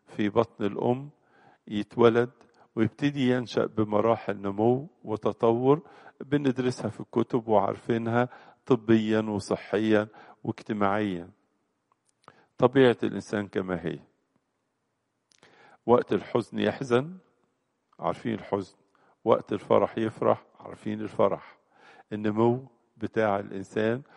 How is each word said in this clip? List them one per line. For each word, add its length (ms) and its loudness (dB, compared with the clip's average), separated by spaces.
في 220 -4
بطن 360 -2
الأم 460 -2
يتولد 640 2
ويبتدي 540 0
ينشأ 360 -2
بمراحل 720 -2
نمو 520 0
وتطور 800 0
بندرسها 720 -2
في 100 -14
الكتب 480 -4
وعارفينها 800 0
طبيًا 540 4
وصحيًا 880 0
واجتماعيًا. 840 -4
طبيعة 440 4
الإنسان 460 -4
كما 380 -4
هي. 120 -6
وقت 260 4
الحزن 460 -2
يحزن، 600 -2
عارفين 360 -4
الحزن. 420 -6
وقت 280 2
الفرح 460 0
يفرح، 460 -2
عارفين 400 -10
الفرح. 580 -2
النمو 540 0
بتاع 420 -2
الإنسان 640 -4